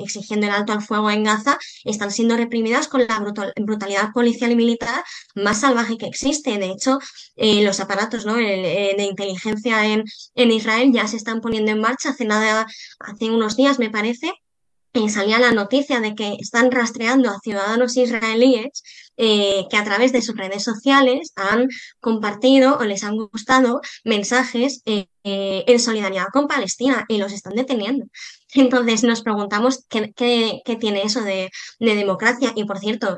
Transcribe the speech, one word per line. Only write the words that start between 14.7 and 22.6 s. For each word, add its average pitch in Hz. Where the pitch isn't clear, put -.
eh, 214
salía 214
la 247
noticia 247
de 214
que 208
están 233
rastreando 233
a 196
ciudadanos 220
israelíes, 233
eh, 202
que 220
a 208
través 214
de 247
sus 214
redes 196
sociales 269
han 214
compartido 240